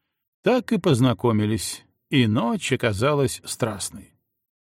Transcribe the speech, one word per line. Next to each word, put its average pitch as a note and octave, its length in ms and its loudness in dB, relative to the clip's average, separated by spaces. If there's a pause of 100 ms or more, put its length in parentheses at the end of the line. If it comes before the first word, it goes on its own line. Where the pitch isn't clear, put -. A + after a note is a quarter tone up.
(420)
Так A#3 300 0
и A3 60 2
познакомились, A2 1040 0 (260)
и B2+ 160 4
ночь F3 460 -2
оказалась B2+ 720 0
страстной. - 680 -8 (480)